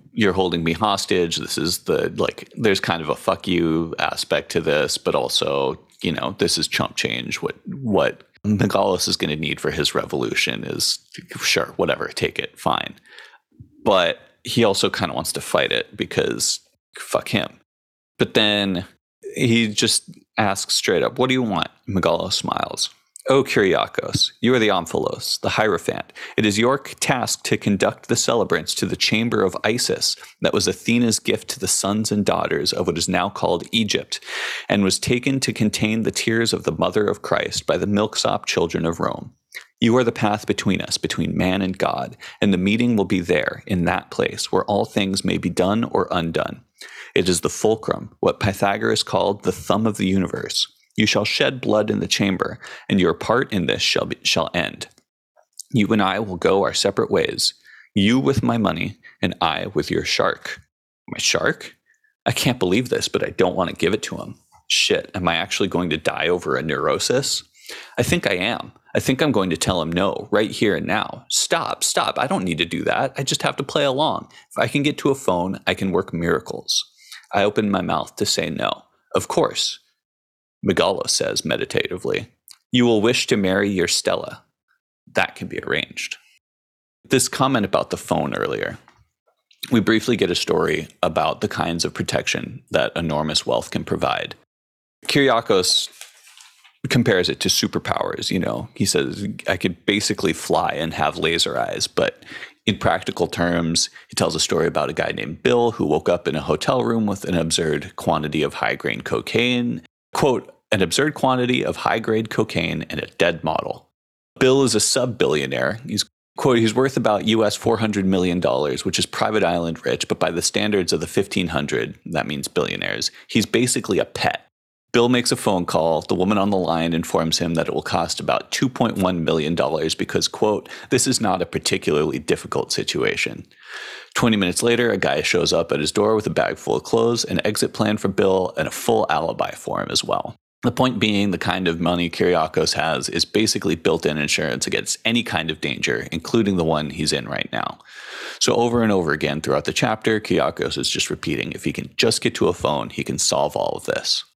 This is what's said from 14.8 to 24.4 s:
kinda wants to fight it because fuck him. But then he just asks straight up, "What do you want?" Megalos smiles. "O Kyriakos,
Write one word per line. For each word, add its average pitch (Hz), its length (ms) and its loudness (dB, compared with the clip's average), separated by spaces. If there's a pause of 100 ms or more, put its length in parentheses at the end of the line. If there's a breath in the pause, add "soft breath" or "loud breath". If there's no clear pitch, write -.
kinda 73 260 -2
wants 73 180 -4
to - 80 -6
fight - 300 0
it - 240 -2
because - 640 -2 (380)
fuck - 320 -4
him. - 320 -2 (580)
But - 140 0
then 104 520 2 (500)
he 117 340 2
just - 400 0 (280)
asks 101 360 0
straight 85 300 2
up, 57 140 -2
"What 127 100 2
do 131 60 0
you 131 100 2
want?" 92 260 -2 (180)
Megalos 85 460 0
smiles. - 560 -4 (400)
"O 135 140 6
Kyriakos, - 880 0 (100)